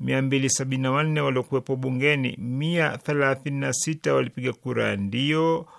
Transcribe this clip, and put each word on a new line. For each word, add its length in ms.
mia 220
mbili 280
sabini 320
na 80
wanne 300
waliokuwepo 560
bungeni, 640
mia 600
thelathini 600
na 120
sita 420
walipiga 380
kura 440
ndio, 720